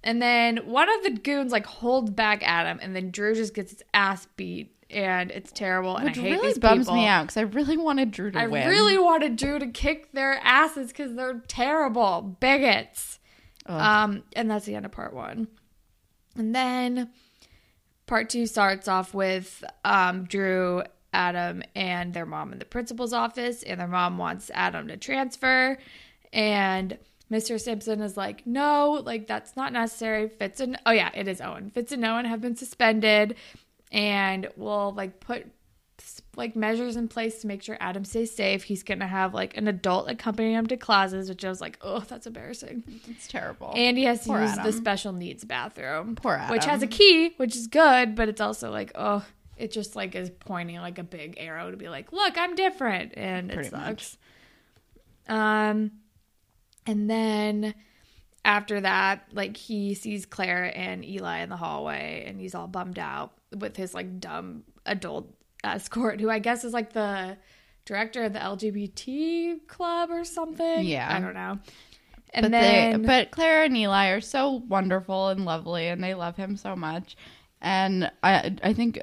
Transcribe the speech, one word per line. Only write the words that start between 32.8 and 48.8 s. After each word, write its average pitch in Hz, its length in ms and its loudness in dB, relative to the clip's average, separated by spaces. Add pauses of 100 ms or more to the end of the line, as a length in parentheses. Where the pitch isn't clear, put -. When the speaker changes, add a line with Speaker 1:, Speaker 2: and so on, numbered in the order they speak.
Speaker 1:
and 196 640 0
we'll, 202 380 -2
like, 196 260 -8
put - 260 -8 (540)
s-, - 220 -20 (140)
like, 233 200 -6
measures 226 400 0
in 233 120 -2
place 226 340 -4
to 220 60 -6
make 202 140 -6
sure - 180 -10
Adam 185 260 -4
stays 226 300 -4
safe. 196 280 0
He's 190 200 -6
gonna 190 240 -4
have, 190 280 -2
like, 196 220 -4
an 214 100 0
adult 185 420 0
accompanying 220 460 0
him 226 120 0
to 247 100 -2
classes," 190 520 2
which 185 160 -10
I 185 40 -2
was 185 120 -8
like, - 220 -12
"Oh, 196 160 -4
that's 226 260 -14
embarrassing." 233 580 -12 (240)
Speaker 2:
It's 233 200 -16
terrible. - 480 -8
Speaker 1:
And 240 220 4
he 262 80 4
has 240 160 2
to 226 80 -8
Speaker 2:
Poor 214 120 2
Speaker 1:
use 214 140 2
the 202 60 -4
Speaker 2:
Adam. 214 100 0
Speaker 1:
special 214 420 -2
needs 175 300 -10
bathroom, 151 720 -8
Speaker 2:
Poor 190 240 0 (100)
Speaker 1:
which 226 160 2
has 285 160 2
a 277 40 0
Speaker 2:
Adam. 220 120 -6
Speaker 1:
key, 330 400 8
which 254 180 -2
is 233 120 -8
good, 254 480 6
but 220 140 2
it's 214 120 -4
also 214 300 -4
like, 208 240 -6